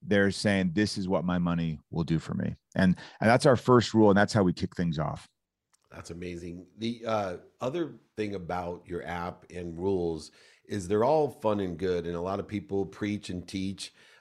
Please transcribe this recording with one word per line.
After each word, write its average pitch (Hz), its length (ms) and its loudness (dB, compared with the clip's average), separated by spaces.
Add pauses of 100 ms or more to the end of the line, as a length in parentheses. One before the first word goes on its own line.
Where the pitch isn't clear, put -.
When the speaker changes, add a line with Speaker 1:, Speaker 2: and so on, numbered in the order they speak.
Speaker 1:
they're 98 300 2
saying, 95 420 0
"This 104 240 0
is 95 100 -4
what 90 180 0
my 90 120 0
money 85 420 -2 (120)
will 82 140 -2
do 80 140 0
for - 140 -10
me." - 220 -4 (200)
And, 92 200 4 (240)
and 107 100 4
that's 131 160 6
our 135 100 8
first 120 380 4
rule. 110 160 8
And 98 80 6
that's 101 160 4
how 104 100 4
we 90 100 2
kick - 220 -6
things 82 240 -2
off. 76 280 -6 (640)
Speaker 2:
That's 92 200 -16
amazing. 87 540 -12 (120)
The, 113 280 -6
uh, 101 320 -2 (220)
other 139 360 -6 (200)
thing 104 200 -4
about 87 500 -6
your 87 200 -8
app 87 440 -8
and 87 280 -10
rules 85 540 -2 (360)
is 98 200 -6
they're 104 160 2
all 143 260 2
fun 107 300 0
and 87 180 -4
good. 87 280 -2
And 85 100 -4
a 85 60 -4
lot 95 180 -4
of 90 80 -8
people 98 380 -4
preach 104 440 -6
and 90 180 -8
teach 95 460 -8 (280)